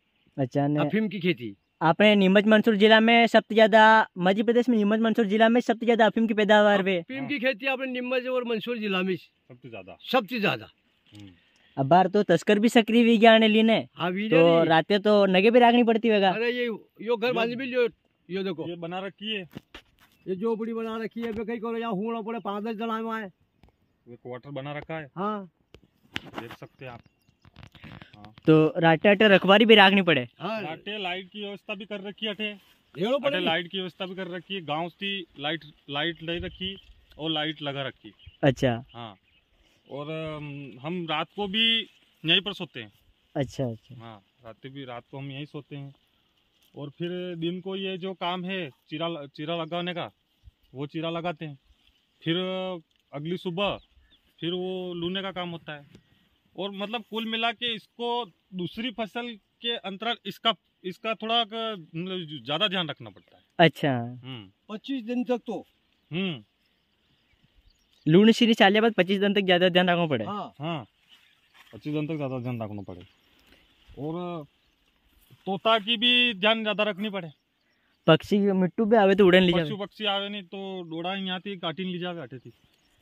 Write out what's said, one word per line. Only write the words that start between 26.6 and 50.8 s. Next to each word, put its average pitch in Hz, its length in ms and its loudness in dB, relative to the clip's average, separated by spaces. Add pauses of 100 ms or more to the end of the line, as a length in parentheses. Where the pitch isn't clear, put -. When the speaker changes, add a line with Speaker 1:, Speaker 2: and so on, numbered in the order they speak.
Speaker 3:
हैं 123 60 -14
आप। 117 100 -18 (1120)
हाँ। 104 180 -20 (140)
Speaker 1:
तो 156 300 6
रातें 165 320 4
अटे 208 180 6
रखवारी 196 380 6
भी 220 100 8
राखनी 196 260 8
पड़े। 147 260 2 (120)
Speaker 2:
हाँ। 208 220 -8
Speaker 3:
रातें 196 380 -12
लाइट 185 300 -8
की 208 120 -14
व्यवस्था 202 340 -12
भी 196 100 -14
कर 202 160 -12
रखी 208 240 -12
है 208 80 -6
अठे। 208 200 -8 (440)
Speaker 2:
रेड़ो 240 220 -2
पड़े 240 80 -2
Speaker 3:
अटे 277 100 -2
Speaker 2:
नहीं। 185 80 -2
Speaker 3:
लाइट 170 220 -2
की 190 100 -10
व्यवस्था 185 280 -8
भी 185 100 -12
कर 185 120 -8
रखी 180 280 -10
है, 190 60 -10
गांव 156 280 -6
से 196 300 -8 (200)
लाइट, 151 260 -6 (240)
लाइट 156 340 -6
ले 170 140 -6
रखी 185 400 -10 (400)
और 156 140 -6
लाइट 156 300 -6
लगा 139 200 -6
रखी। 117 300 -12 (320)
Speaker 1:
अच्छा। 127 500 0
Speaker 3:
हाँ। 113 220 -18 (760)
और, 143 180 -12
अम, 147 720 -12
हम 165 300 -8
रात 160 260 -4
को 202 120 -6
भी 226 420 0 (360)
यहीं 175 160 2
पर 196 120 -8
सोते 165 260 -12
हैं। 110 120 -16 (440)
Speaker 1:
अच्छा, 139 300 -4
अच्छा। 117 300 -10
Speaker 3:
हाँ, 113 260 -20 (240)
रात 113 220 -20
भी, 135 180 -16
रात 120 260 -16
को 143 60 -16
हम 139 140 -12
यहीं 139 140 -12
सोते 147 300 -16
हैं। 139 180 -16 (840)
और 143 140 -14
फिर 180 460 -10
दिन 170 260 -6
को 190 140 -10
ये 190 220 -8
जो 185 160 -10
काम 180 320 -6
है 185 240 -8 (200)
चीरा 160 180 -6
ल-, 151 280 -10
चीरा 156 200 -6
लगाने 170 380 -6
का, 147 180 -10 (600)
वो 139 140 -10